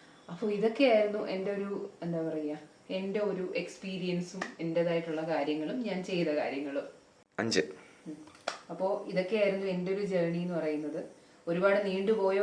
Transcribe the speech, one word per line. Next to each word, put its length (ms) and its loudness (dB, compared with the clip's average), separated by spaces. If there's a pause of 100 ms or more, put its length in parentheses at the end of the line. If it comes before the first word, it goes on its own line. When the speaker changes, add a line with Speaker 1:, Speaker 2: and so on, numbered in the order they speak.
(320)
Speaker 1:
അപ്പോൾ 160 -2 (100)
ഇതൊക്കെയായിരുന്നു 640 4 (120)
എൻ്റെ 240 -2
ഒരു, 120 -4 (360)
എന്താ 240 -2
പറയുക, 280 -4 (420)
എൻ്റെ 220 -2 (100)
ഒരു 140 -4 (180)
എക്സ്പീരിയൻസും 800 -4 (220)
എൻ്റേതായിട്ടുള്ള 600 0 (100)
കാര്യങ്ങളും 440 0 (120)
ഞാൻ 100 -2 (100)
ചെയ്ത 180 2 (120)
കാര്യങ്ങളും. 480 -2 (540)
Speaker 2:
അഞ്ച്. 220 2 (440)
Speaker 1:
ഉം. 100 -10 (540)
അപ്പോൾ 180 0 (200)
ഇതൊക്കെയായിരുന്നു 640 2
എൻ്റെ 200 -2
ഒരു 80 -2 (100)
ജേർണി 320 2
എന്ന് 140 -2
പറയുന്നത്. 400 -2 (520)
ഒരുപാട് 280 4 (100)
നീണ്ടുപോയോ 540 4